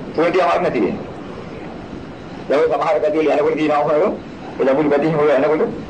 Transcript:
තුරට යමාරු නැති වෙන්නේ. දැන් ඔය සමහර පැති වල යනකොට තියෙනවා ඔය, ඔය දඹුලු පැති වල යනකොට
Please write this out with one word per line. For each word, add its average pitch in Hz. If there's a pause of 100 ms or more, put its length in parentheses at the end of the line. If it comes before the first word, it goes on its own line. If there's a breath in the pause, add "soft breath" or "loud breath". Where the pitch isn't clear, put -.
(100)
තුරට 165
යමාරු 175
නැති 139
වෙන්නේ. - (1400)
දැන් 143
ඔය 160
සමහර 156
පැති 151
වල 156
යනකොට 143
තියෙනවා 147
ඔය, 151 (520)
ඔය -
දඹුලු 143
පැති 143
වල 151
යනකොට 151 (280)